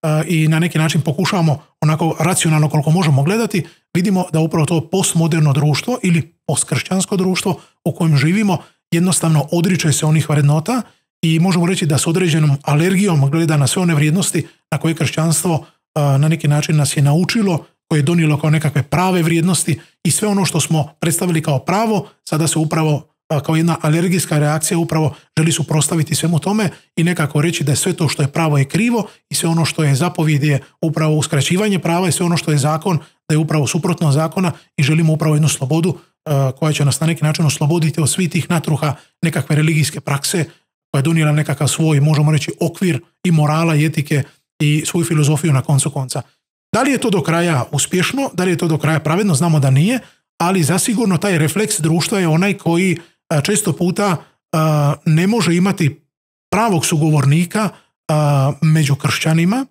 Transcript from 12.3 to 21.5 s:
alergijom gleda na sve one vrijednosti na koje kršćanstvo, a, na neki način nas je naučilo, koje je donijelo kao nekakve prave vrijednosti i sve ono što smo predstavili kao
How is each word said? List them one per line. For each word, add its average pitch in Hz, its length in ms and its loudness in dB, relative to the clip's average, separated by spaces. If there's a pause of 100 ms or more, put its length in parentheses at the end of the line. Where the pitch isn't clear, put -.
alergijom 165 680 2
gleda 160 280 0
na 139 100 2
sve - 140 -2
one 170 140 2
vrijednosti 151 520 0 (240)
na 156 60 -2
koje 160 180 -2
kršćanstvo, 160 720 -2 (300)
a, 143 220 2
na 147 100 4
neki 160 200 0
način 147 280 0
nas 143 220 0
je 147 60 2
naučilo, 175 600 2 (240)
koje 156 100 2
je 143 40 2
donijelo 160 360 2
kao 160 100 0
nekakve 151 340 0
prave 180 400 0
vrijednosti 165 560 0 (240)
i 165 80 0
sve 214 160 0
ono 202 180 0
što 165 140 -2
smo 156 300 -2 (100)
predstavili 165 420 -2
kao 147 180 0